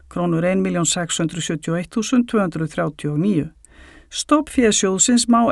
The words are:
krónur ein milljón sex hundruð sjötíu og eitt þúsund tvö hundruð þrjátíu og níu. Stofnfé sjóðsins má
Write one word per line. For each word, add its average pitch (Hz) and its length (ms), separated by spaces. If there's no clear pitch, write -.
krónur 170 320
ein 190 160
milljón 180 240
sex 170 320
hundruð 165 300
sjötíu 165 260
og 170 60
eitt - 180
þúsund 240 320
tvö 214 140
hundruð 160 320
þrjátíu 151 400
og 151 80
níu. 180 220
Stofnfé 285 560
sjóðsins 208 560
má 233 140